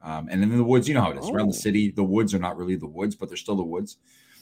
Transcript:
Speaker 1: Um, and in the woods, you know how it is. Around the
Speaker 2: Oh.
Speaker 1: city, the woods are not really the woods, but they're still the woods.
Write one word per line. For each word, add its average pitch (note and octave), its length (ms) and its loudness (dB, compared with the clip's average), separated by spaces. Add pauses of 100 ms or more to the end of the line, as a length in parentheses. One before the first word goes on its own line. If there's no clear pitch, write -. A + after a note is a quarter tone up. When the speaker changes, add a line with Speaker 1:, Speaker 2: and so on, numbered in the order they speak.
Speaker 1:
Um, D#2+ 300 -10
and F#2+ 140 2
in A2+ 120 4
the A#2+ 60 6
woods, A#2+ 240 4
you D3 80 0
know B2+ 60 4
how F2+ 100 2
it C#2 80 -8
is. - 100 -8
Around G#2 200 0
the F#2+ 80 -2
Speaker 2:
Oh. - 20 -8
Speaker 1:
city, G#2 320 2
the G2 140 0
woods G2+ 300 2
are F#2+ 40 0
not F2+ 180 -4
really F2+ 200 -4
the D#2 100 -8
woods, F#2 300 -6
but - 120 -8
they're - 80 -12
still G#2 200 -4
the F#2 80 -2
woods. F2 320 -8 (460)